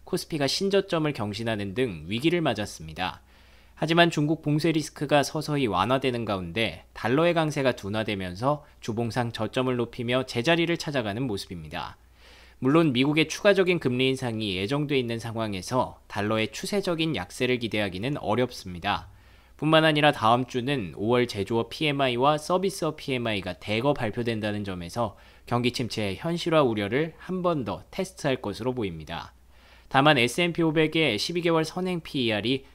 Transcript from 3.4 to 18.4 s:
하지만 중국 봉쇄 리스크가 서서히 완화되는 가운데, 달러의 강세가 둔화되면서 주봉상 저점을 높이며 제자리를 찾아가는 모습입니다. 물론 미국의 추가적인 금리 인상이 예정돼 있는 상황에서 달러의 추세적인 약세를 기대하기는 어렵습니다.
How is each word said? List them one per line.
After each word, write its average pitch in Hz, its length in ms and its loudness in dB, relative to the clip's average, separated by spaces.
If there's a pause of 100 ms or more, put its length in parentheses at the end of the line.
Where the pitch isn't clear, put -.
하지만 170 340 4
중국 156 320 0
봉쇄 151 300 2
리스크가 151 500 0
서서히 147 460 -2
완화되는 120 580 0
가운데, 95 680 -4
달러의 160 420 2
강세가 147 380 0
둔화되면서 107 920 -2 (160)
주봉상 117 500 -2
저점을 127 440 -2
높이며 120 500 -2
제자리를 165 520 0
찾아가는 120 440 -4
모습입니다. 85 760 -8 (640)
물론 151 300 4
미국의 147 380 2
추가적인 185 500 2
금리 131 300 2
인상이 110 480 -2
예정돼 139 420 0
있는 117 180 -2
상황에서 110 880 -4
달러의 107 440 0
추세적인 170 640 -2
약세를 123 440 -2
기대하기는 107 580 -2
어렵습니다. 98 920 -2 (480)